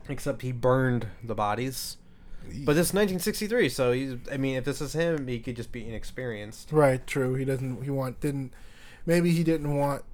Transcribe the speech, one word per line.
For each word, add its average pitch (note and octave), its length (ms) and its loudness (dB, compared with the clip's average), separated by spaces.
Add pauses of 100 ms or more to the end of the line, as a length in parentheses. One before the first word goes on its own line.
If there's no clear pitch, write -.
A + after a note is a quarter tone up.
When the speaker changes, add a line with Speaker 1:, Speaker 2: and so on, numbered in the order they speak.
Speaker 1:
Except C3+ 340 -6
he B2+ 100 -4
burned B2 560 4 (140)
the A2 120 -4
bodies. A2 640 -2 (540)
Speaker 2:
Eek. G#2+ 140 -8
Speaker 1:
But D3 100 4
this E3+ 140 6
is F3 60 -2
nineteen F#3+ 240 2
sixty-three, G#3 500 2
so B2 240 2
he's, C3 220 -2 (180)
I C#3+ 60 -2
mean, C3+ 180 0
if B2 80 -2
this C#3 160 -2
is C#3 140 -4
him, D#3+ 320 0
he B2 140 -4
could B2 160 -6
just A#2 160 -8
be A2+ 140 -8
inexperienced. A2 880 -8
Speaker 2:
Right, C#3 340 6
true. B2+ 280 0
He C3+ 100 0
doesn't, B2+ 400 -2
he C#3+ 60 -4
want, C3 300 -2
didn't, C#3 320 -2 (520)
maybe E3+ 280 4
he E3 120 4
didn't D3 320 2
want, C#3+ 380 0